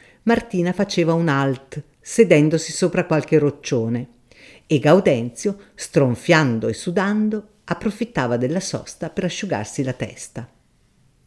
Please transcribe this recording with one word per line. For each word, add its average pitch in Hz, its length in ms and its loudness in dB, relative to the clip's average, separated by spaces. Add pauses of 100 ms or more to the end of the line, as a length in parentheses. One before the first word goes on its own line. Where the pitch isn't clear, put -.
(240)
Martina 196 480 0
faceva 180 420 0
un 165 160 0
halt, 139 520 -2 (180)
sedendosi 160 760 4
sopra 175 320 0
qualche 156 340 2
roccione, 127 680 -2 (600)
e 160 100 2
Gaudenzio, 151 800 2 (160)
stronfiando 131 920 2
e 113 60 0
sudando, 208 720 -2 (180)
approfittava 160 760 -4
della 131 220 -2
sosta - 500 -8
per 185 140 -6
asciugarsi 156 580 -4
la 131 120 -2
testa. - 540 -12 (800)